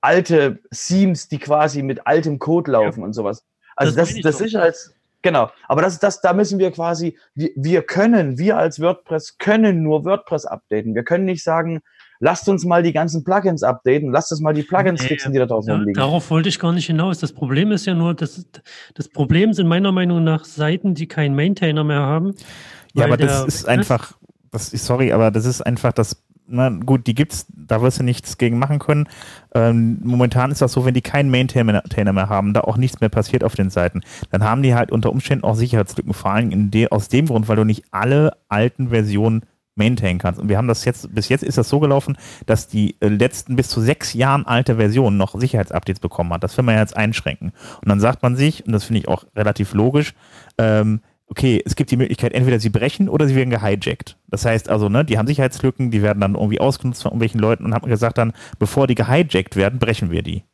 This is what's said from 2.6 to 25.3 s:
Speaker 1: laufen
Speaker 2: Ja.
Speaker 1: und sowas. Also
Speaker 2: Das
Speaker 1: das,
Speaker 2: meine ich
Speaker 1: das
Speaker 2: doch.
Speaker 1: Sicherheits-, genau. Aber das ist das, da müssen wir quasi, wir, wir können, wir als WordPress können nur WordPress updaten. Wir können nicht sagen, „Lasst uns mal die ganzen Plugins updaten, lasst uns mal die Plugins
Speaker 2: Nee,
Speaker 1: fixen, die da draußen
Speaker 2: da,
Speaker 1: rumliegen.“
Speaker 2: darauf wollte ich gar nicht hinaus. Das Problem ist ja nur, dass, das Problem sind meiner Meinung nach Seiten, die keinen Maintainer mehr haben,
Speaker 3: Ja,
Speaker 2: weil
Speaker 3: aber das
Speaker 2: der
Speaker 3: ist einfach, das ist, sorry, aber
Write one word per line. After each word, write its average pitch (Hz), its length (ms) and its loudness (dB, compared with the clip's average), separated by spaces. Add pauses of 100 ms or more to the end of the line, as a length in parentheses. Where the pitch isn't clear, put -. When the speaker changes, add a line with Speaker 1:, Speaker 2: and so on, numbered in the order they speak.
Speaker 1:
laufen 110 300 2
Speaker 2:
Ja. 85 60 -8
Speaker 1:
und 107 80 -8
sowas. 107 300 -6 (320)
Also 139 140 2
Speaker 2:
Das 120 60 -2
Speaker 1:
das, 165 120 2
Speaker 2:
meine - 100 -8
ich 196 60 -12
Speaker 1:
das 151 140 2
Speaker 2:
doch. 202 60 -2
Speaker 1:
Sicherheits-, 202 500 -4 (260)
genau. 139 300 0 (180)
Aber 143 140 2
das 185 120 0
ist - 80 -4
das, 202 180 -2
da 185 120 2
müssen 202 260 0
wir 185 120 2
quasi, 170 460 -6 (180)
wir, 147 220 -4
wir 160 260 0
können, 185 560 2
wir 190 180 2
als 160 240 -2
WordPress 165 580 -4
können 208 440 2
nur 151 220 0
WordPress 170 400 -2
updaten. 110 500 -6
Wir 117 80 -2
können 175 220 -2
nicht 185 180 -4
sagen, 165 380 -2 (380)
„Lasst 165 300 0
uns 185 160 0
mal 175 180 2
die 165 120 0
ganzen 156 300 -2
Plugins 185 380 0
updaten, 127 480 0
lasst 147 220 -2
uns 151 80 -6
mal 156 140 0
die 147 80 -2
Plugins 180 400 0
Speaker 2:
Nee, 127 60 -2
Speaker 1:
fixen, 143 260 -4
die 131 40 2
da 127 60 4
draußen 113 240 -2
Speaker 2:
da, 110 60 0
Speaker 1:
rumliegen.“ 104 260 0
Speaker 2:
darauf 151 300 0
wollte 165 180 2
ich - 100 -4
gar 170 140 -2
nicht 175 140 -2
hinaus. 165 320 -2
Das - 140 -6
Problem 151 400 0
ist 196 120 -2
ja 190 80 -2
nur, 170 220 0
dass, 170 320 -8 (480)
das - 140 -10
Problem 170 440 2
sind 175 140 0
meiner 185 260 2
Meinung 180 320 2
nach 160 220 0
Seiten, 170 480 -2
die 156 140 -8
keinen 143 260 -2
Maintainer 156 500 0
mehr 147 160 0
haben, 160 340 0 (600)
Speaker 3:
Ja, 131 80 2
Speaker 2:
weil - 20 4
Speaker 3:
aber 120 140 4
das 139 200 2
Speaker 2:
der 131 100 0
Speaker 3:
ist - 200 -4
einfach, 127 440 0 (380)
das - 220 -8
ist, 110 140 -8
sorry, 123 260 2
aber 110 180 4